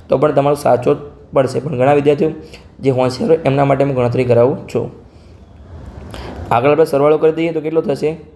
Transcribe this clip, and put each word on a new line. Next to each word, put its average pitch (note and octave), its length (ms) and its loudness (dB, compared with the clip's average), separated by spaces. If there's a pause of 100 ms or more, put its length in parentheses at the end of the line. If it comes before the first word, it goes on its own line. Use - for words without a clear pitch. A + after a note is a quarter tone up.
તો C3+ 100 2
પણ D3 140 2
તમારો C#3+ 220 2
સાચો B2+ 400 2
જ C#3+ 40 -2 (340)
પડશે. B2+ 280 0
પણ B2+ 160 -6
ઘણા C3 180 2
વિદ્યાર્થીઓ D3 380 2 (480)
જે C3 100 0
હોશિયાર B2+ 400 0
હોય D#3+ 140 4
એમના C#3 200 2
માટે C#3 200 2
હું C#3 100 -2
ગણતરી B2+ 300 0
કરાવું B2 440 2
છું. - 220 -6 (1600)
આગળ A#2+ 200 2
આપણે D3+ 140 4
સરવાળો D3+ 340 2
કરી D#3+ 140 4
દઈએ E3 200 -2
તો D#3+ 80 -4
કેટલો D#3 200 -2
થશે D3+ 360 -4 (200)